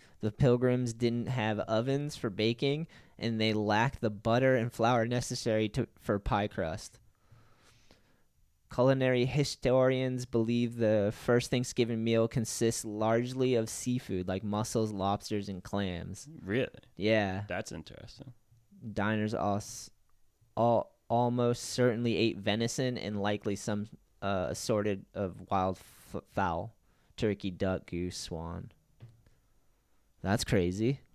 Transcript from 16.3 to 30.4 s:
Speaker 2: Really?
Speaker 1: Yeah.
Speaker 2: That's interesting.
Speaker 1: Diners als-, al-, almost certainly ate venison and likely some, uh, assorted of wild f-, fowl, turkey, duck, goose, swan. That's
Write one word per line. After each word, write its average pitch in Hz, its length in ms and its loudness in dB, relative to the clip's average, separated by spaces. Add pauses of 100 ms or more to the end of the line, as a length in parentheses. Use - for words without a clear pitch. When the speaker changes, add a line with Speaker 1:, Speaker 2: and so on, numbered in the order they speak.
Speaker 2:
Really? 107 260 -2 (260)
Speaker 1:
Yeah. 101 520 0
Speaker 2:
That's 92 240 -8
interesting. - 640 -16 (600)
Speaker 1:
Diners 107 420 0
als-, - 560 -4 (640)
al-, 117 320 2 (180)
almost 120 580 0
certainly 120 520 2
ate 107 220 2
venison 117 580 -2
and 104 240 -4
likely 104 340 -2
some, 104 300 -4 (380)
uh, 95 260 0
assorted 104 640 0
of 92 220 -2 (160)
wild 92 260 2 (380)
f-, - 160 -8
fowl, 95 420 -2 (420)
turkey, 101 360 -2
duck, 92 340 -2
goose, 87 320 -6
swan. 85 540 -10 (1500)
That's 98 200 0